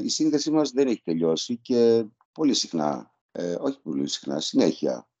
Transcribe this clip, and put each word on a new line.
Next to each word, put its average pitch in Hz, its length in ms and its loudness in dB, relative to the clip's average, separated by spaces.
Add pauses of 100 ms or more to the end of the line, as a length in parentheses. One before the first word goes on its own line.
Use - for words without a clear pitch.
η - 60 -4
σύνδεσή 151 420 0
μας 151 200 2
δεν 131 180 2
έχει 110 160 -2
τελειώσει 82 520 0
και 117 500 4 (260)
πολύ 143 220 2
συχνά, 73 600 -4 (180)
ε, 87 280 -6
όχι 139 200 -6
πολύ 71 280 -4
συχνά, 71 320 -6
συνέχεια 73 680 -2 (120)